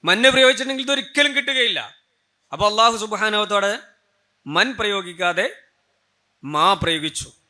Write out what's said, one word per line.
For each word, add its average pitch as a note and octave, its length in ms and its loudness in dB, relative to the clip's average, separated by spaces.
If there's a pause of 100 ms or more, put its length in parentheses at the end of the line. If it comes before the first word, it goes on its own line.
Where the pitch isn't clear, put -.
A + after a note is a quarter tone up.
മന്ന് G#3 260 4
പ്രയോഗിച്ചിട്ടുണ്ടെങ്കിൽ C4 540 2
ഇതൊരിക്കലും C#4 520 0
കിട്ടുകയില്ല. A#3+ 600 -2 (580)
അപ്പൊ F#3+ 160 0
അള്ളാഹു A3+ 280 2
സുബ്ഹാനഹു G#3+ 440 -2
വ G#3 40 -2
തആല G3+ 340 0 (680)
മൻ G3 320 0
പ്രയോഗിക്കാതെ F3+ 760 -4 (880)
മാ D3+ 300 2
പ്രയോഗിച്ചു. D#3 580 -6 (180)